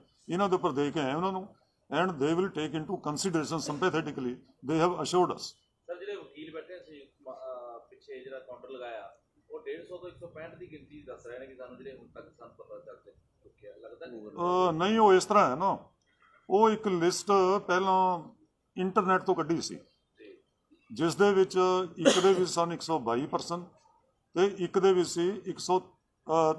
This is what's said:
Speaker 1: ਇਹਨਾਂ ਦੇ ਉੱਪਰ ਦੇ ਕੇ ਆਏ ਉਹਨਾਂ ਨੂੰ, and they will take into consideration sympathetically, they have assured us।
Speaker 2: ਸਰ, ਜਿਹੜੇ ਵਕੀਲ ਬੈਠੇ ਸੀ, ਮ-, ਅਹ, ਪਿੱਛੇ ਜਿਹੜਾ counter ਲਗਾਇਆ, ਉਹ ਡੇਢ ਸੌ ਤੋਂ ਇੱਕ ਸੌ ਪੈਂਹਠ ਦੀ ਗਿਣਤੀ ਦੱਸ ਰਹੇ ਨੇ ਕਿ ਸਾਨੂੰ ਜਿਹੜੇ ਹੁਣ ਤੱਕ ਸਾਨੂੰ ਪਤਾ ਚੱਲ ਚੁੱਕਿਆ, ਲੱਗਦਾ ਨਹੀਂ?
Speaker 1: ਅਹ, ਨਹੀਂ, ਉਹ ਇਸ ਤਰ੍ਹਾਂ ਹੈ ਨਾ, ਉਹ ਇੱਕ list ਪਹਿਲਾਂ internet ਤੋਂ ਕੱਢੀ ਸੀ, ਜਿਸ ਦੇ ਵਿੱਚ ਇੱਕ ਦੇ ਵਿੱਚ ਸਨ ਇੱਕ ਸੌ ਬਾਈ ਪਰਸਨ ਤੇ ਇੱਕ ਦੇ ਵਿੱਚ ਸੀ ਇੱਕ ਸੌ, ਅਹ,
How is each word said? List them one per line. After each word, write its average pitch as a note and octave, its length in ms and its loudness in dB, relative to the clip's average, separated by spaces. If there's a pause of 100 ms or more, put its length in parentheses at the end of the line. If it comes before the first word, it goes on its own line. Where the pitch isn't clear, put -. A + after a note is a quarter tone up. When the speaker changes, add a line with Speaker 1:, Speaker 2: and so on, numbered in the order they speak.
(300)
Speaker 1:
ਇਹਨਾਂ F#3 200 0
ਦੇ F#3 60 4
ਉੱਪਰ F3 160 2
ਦੇ C#3+ 200 0
ਕੇ E3 80 -2
ਆਏ C3+ 140 0
ਉਹਨਾਂ F3+ 180 -2
ਨੂੰ, F#3+ 240 -10 (460)
and F#3 100 2
they C#3+ 200 0
will F3+ 180 0
take D3+ 240 -6
into D#3+ 200 -6
consideration D#3 680 -2 (120)
sympathetically, D3 640 -2 (340)
they D#3+ 100 2
have F3+ 140 2
assured E3 380 0
us। - 80 -8
Speaker 2:
ਸਰ, - 600 -16
ਜਿਹੜੇ G3+ 160 -10
ਵਕੀਲ D3+ 380 -16
ਬੈਠੇ E3+ 260 -14
ਸੀ, D3+ 280 -20 (140)
ਮ-, C3+ 100 -16
ਅਹ, B2+ 480 -14 (100)
ਪਿੱਛੇ C3 340 -18
ਜਿਹੜਾ C3 160 -14
counter B2+ 300 -18
ਲਗਾਇਆ, A#2+ 440 -14 (360)
ਉਹ D#3 100 -14
ਡੇਢ D#3 280 -12
ਸੌ F3+ 100 -14
ਤੋਂ F3 120 -16
ਇੱਕ - 80 -18
ਸੌ E3+ 100 -16
ਪੈਂਹਠ E3 280 -16
ਦੀ F3 160 -18
ਗਿਣਤੀ D3 320 -20
ਦੱਸ A#2+ 220 -16
ਰਹੇ B2 140 -14
ਨੇ C3+ 80 -14
ਕਿ C3+ 80 -20
ਸਾਨੂੰ B2 220 -16
ਜਿਹੜੇ B2 200 -16
ਹੁਣ A#2 100 -20
ਤੱਕ - 320 -20
ਸਾਨੂੰ A#2 160 -20
ਪਤਾ G#2 240 -18
ਚੱਲ G2+ 320 -20 (320)
ਚੁੱਕਿਆ, G#2 280 -20 (100)
ਲੱਗਦਾ A2+ 240 -18
ਨਹੀਂ? A2 160 -14
Speaker 1:
ਅਹ, F3+ 500 -2
ਨਹੀਂ, F#3+ 280 0
ਉਹ G#3 140 6
ਇਸ F#3 120 6
ਤਰ੍ਹਾਂ G3 260 4
ਹੈ B2+ 40 -2
ਨਾ, F3+ 240 -2 (680)
ਉਹ G#3+ 200 6
ਇੱਕ G#3+ 180 0
list F3 400 0 (400)
ਪਹਿਲਾਂ F#3 560 2 (540)
internet F#3 440 2
ਤੋਂ F#3 140 2
ਕੱਢੀ D#3 260 0
ਸੀ, - 180 -10 (1120)
ਜਿਸ D3 220 0
ਦੇ G3+ 180 6
ਵਿੱਚ F#3+ 260 4 (380)
ਇੱਕ F#3 220 6
ਦੇ F#3+ 140 6
ਵਿੱਚ F3+ 160 0
ਸਨ E3+ 240 0
ਇੱਕ D3 80 -8
ਸੌ D#3+ 180 -2
ਬਾਈ A#2+ 260 0
ਪਰਸਨ F3 380 -6 (720)
ਤੇ F#3+ 260 2
ਇੱਕ F3 200 -2
ਦੇ F#3+ 140 6
ਵਿੱਚ F3 160 2
ਸੀ F3+ 360 -2
ਇੱਕ F3 140 -8
ਸੌ, F#3 200 2
ਅਹ, D#3+ 800 0